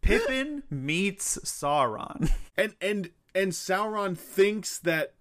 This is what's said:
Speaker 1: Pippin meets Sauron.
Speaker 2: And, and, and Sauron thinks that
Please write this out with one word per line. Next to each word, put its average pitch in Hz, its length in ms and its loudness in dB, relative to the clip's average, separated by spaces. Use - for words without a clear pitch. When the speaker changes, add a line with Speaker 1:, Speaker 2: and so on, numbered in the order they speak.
Speaker 1:
Pippin 277 680 2
meets 160 680 -2
Sauron. 143 920 0
Speaker 2:
And, 214 240 0
and, 196 300 -2
and 190 160 2
Sauron 202 680 -2
thinks 202 640 0
that 160 420 0